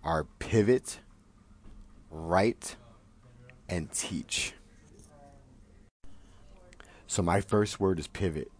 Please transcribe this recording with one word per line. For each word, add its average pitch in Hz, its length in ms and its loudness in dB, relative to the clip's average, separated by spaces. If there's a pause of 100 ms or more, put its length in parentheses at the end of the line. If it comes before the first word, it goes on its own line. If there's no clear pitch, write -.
are 82 220 0 (140)
pivot, 113 600 2 (1080)
write, 85 640 0 (960)
and 85 220 -4
teach. - 640 -6 (2500)
So - 140 -2
my 90 200 2
first 104 380 0
word 95 200 2
is 73 80 -8
pivot. 78 520 -4